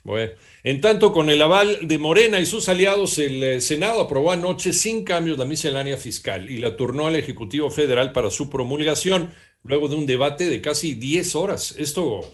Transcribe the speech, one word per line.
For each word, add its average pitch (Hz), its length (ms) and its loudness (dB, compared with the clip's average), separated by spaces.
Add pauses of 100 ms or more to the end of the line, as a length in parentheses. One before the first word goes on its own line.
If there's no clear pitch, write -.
Bueno, 110 260 -4 (320)
en 139 180 -2
tanto, 208 320 6
con 156 160 2
el 147 140 6
aval 196 460 4
de 156 100 2
Morena 196 400 4
y 170 80 2
sus 190 220 -4
aliados, 196 500 2
el, 135 240 -2
eh, 131 180 0
Senado 190 400 0
aprobó 147 300 2
anoche 180 420 -2
sin 220 300 0
cambios 165 360 0
la 127 60 0
miscelánea 139 520 -2
fiscal 98 520 -8
y 127 100 -8
la 113 180 -2
turnó 131 320 0
al 160 80 2
Ejecutivo 139 520 -2
Federal 135 440 2
para 113 180 0
su 139 180 -6
promulgación, 151 840 0 (320)
luego 147 220 0
de 139 80 -2
un 151 120 -2
debate 139 440 0
de 117 100 -2
casi 151 340 -2
diez 147 420 -2
horas. 180 420 -4
Esto 143 560 -4